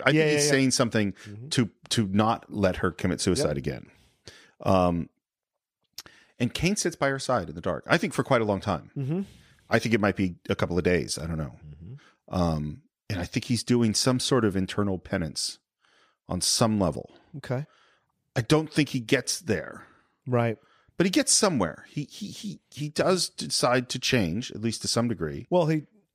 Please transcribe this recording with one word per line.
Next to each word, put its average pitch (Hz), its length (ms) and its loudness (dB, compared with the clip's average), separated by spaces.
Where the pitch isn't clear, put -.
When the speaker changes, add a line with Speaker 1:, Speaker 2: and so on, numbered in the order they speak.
Speaker 1:
I 139 60 4
Speaker 2:
Yeah, 156 120 4
Speaker 1:
think 151 80 2
Speaker 2:
yeah, 147 60 2
Speaker 1:
he's 147 80 2
Speaker 2:
yeah. 147 60 2
Speaker 1:
saying 135 200 4
something 110 420 2
Speaker 2:
Mm-hmm. 107 240 -16
Speaker 1:
to, 117 200 0
to 110 180 0
not 104 460 2
let 95 240 2
her 90 140 0
commit 90 280 -2
suicide 87 300 2
Speaker 2:
Yep. 73 80 -2
Speaker 1:
again. 67 280 -6
Um, 90 480 2
and 120 140 0
Kane 190 220 0
sits 175 200 -2
by 139 140 0
her 135 100 -2
side 104 300 -2
in 76 60 -10
the 82 60 -12
dark, 80 260 -4
I 160 100 4
think 160 160 -4
for 131 100 0
quite 120 180 2
a 110 40 0
long 98 140 0
time. 90 380 -4
Speaker 2:
Mm-hmm. 143 240 -2
Speaker 1:
I 113 100 2
think 113 160 0
it 101 60 2
might 101 140 2
be 92 200 0
a 101 60 0
couple 87 220 -2
of 85 60 2
days. 87 340 2
I 78 80 -8
don't 82 120 -6
know. 73 180 -6
Speaker 2:
Mm-hmm. 80 680 -14
Speaker 1:
Um, 78 460 0
and 92 100 -4
I 90 60 -4
think - 200 -4
he's 120 180 0
doing 117 300 4
some 127 260 2
sort 123 260 2
of 95 100 2
internal 95 420 0
penance - 640 -6
on 87 140 -4
some 110 380 2
level. 85 320 0
Speaker 2:
Okay. 135 280 -6
Speaker 1:
I 131 60 0
don't 151 300 2
think 151 180 2
he 135 100 -2
gets 123 400 0
there. - 460 -6
Speaker 2:
Right. 117 300 0
Speaker 1:
But 170 80 4
he 202 60 2
gets 190 200 2
somewhere. 123 580 2
He, 151 140 -6
he, - 240 -14
he, - 320 -12
he 147 180 -8
does 165 400 0
decide 123 600 0
to 131 100 -6
change, 107 520 0
at 104 100 -10
least 113 220 -4
to 104 40 -4
some 120 200 0
degree. 82 420 -4
Speaker 2:
Well, 175 180 2
he, 156 160 0